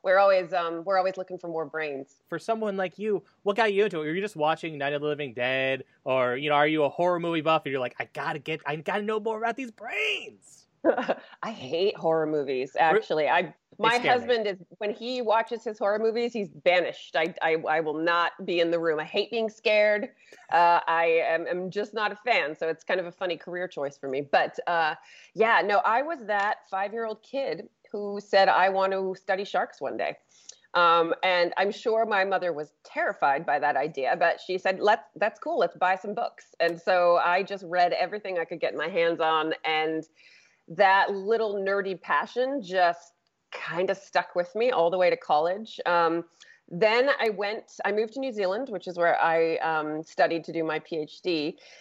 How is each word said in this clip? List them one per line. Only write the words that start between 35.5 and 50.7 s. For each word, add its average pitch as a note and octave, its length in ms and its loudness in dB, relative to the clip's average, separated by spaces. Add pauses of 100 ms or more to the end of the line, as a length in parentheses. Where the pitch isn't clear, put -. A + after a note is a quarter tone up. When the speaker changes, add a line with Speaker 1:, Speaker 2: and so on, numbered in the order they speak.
Speaker 1:
Let's F#3 180 0
buy F#3 200 2
some G3+ 180 -10
books." - 440 -8
And E3+ 220 0
so F3 420 4
I F3+ 200 2
just G3 240 -10
read F3 260 2
everything F#3 460 -4
I E3 80 -4
could E3+ 140 -10
get C#3+ 140 -2
my D#3 140 -4
hands E3+ 320 0
on. D#3+ 340 2 (100)
And D#3 400 -2 (640)
that F#3+ 440 4
little G#3 420 -2
nerdy G3 460 -2
passion B3 640 -2
just F3 520 0 (360)
kind F3 400 -4
of F#3+ 60 -2
stuck - 400 -4
with F3 180 -2
me A#3 160 0
all E3+ 180 2
the F#3 100 0
way F3+ 120 4
to E3 60 2
college. F3 680 -2
Um, E3+ 400 2 (440)
then A3 500 2
I A3+ 120 0
went, G#3 340 -6 (200)
I G3 60 0
moved A3 220 -2
to C4+ 80 -8
New C4+ 100 -4
Zealand, G#3 380 -2
which F#3+ 180 -10
is F3+ 100 -10
where E3+ 240 2
I, E3 360 2
um, D#3 480 -2
studied E3 400 0
to F3 80 -10
do E3 100 -4
my D#3 160 -4